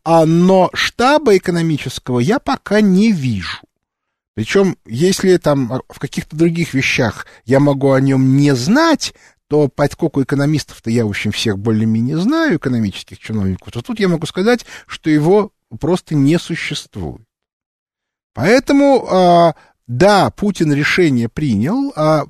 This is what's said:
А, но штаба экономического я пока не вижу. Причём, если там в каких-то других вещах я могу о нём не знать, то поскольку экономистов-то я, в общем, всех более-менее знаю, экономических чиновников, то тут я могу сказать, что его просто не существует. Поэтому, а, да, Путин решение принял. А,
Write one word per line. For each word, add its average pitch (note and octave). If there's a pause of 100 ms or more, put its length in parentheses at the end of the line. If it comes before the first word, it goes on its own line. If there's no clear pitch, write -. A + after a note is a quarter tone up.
А, E3
но F3
штаба C4
экономического E3
я F#3
пока -
не G#3
вижу. A#2+ (760)
Причём, F#3 (100)
если F3+
там C3+
в -
каких-то -
других E3
вещах C3 (180)
я C3
могу C#3
о C3+
нём C3+
не C#3+
знать, B3 (360)
то D3
поскольку C#3+
экономистов-то C#3+
я, A#2
в G#2
общем, G2+
всех G2+
более-менее A2+
знаю, C4+
экономических A2+
чиновников, F#2+
то A#2+
тут A3+
я G3
могу E3+
сказать, A3 (220)
что -
его F3 (280)
просто E3
не D3
существует. A2 (1040)
Поэтому, C4+
а, F3 (340)
да, E3
Путин F3+
решение C#3
принял. D#3
А, D#3